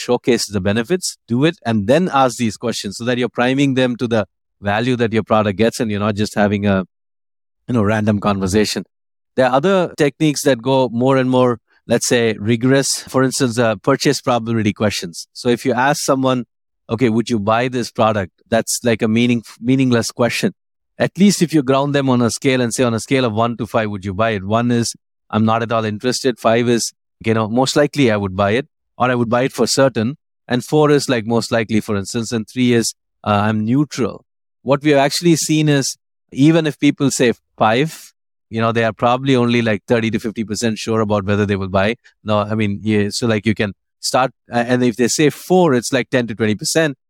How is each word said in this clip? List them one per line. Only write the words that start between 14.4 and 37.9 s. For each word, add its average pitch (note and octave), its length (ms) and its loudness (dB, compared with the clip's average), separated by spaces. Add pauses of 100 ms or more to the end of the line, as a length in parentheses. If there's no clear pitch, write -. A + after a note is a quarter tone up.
questions. G2 460 -4 (140)
So B2 80 -2
if A#2+ 160 0
you B2+ 80 0 (140)
ask D3 120 0 (120)
someone, C3 340 0 (480)
"Okay, A#2 220 2
would A#2 180 -2
you A2 60 0 (140)
buy A#2+ 140 0
this B2 240 -6
product?" G#2+ 400 0 (220)
That's A2+ 220 0 (140)
like A2 180 0
a A2 100 0
meaning, A#2+ 240 2 (300)
meaningless B2+ 400 0 (100)
question. A2+ 320 -2 (440)
At B2+ 260 -4
least G3+ 220 4
if D3 80 -2
you D#3 80 4 (100)
ground C#3 220 0
them C3+ 160 0
on B2 120 4
a A2+ 180 2
scale C3 260 0
and A2+ 80 -4
say, C3 160 0
"On A2+ 100 -2
a - 80 -10
scale C3 220 2
of G#2 40 -4
one A#2 240 -2
to A#2 160 -6
five, A2 180 0
would G2 180 -8
you F#2 140 -6
buy A2+ 140 0
it?" F#2 60 -8 (160)
One A#2+ 120 0 (100)
is, - 140 -6 (340)
"I'm A2 220 0
not A2+ 160 0
at A#2 40 -6
all A2+ 220 -2
interested." A#2 540 -2
Five A#2 300 2
is, - 160 -6 (360)
you A2 80 2
know, A2 100 -2 (140)
"Most C3 200 0
likely C#3+ 340 2
I - 80 0
would F#2 200 -4
buy G2+ 80 2 (100)
it," D3+ 60 -10 (300)
or, B2 140 0
"I B2 80 0
would A2+ 160 -2
buy B2 140 2
it - 100 -20
for A2 80 0
certain." C3 480 0 (320)
And A#2+ 240 -2
four D3+ 140 4 (120)
is, C3+ 160 -4
like, A2+ 120 -4 (100)
"most A2+ 220 -2
likely," G#2+ 240 0
for G#2 200 -4
instance. A2 300 -6
And A2 160 -4
three B2 240 0 (100)
is, - 120 -4 (340)
uh, G#2 200 2
"I'm A2 180 -2
neutral." B2+ 580 -2 (480)
What C#3 120 0
we D3+ 80 2
have C#3 160 4
actually E3+ 280 2
seen D#3 320 0 (120)
is, - 180 -6 (340)
even D#3 400 4
if - 160 -10
people C#3 240 0
say A#2 220 2 (300)
five, B2 500 -2 (420)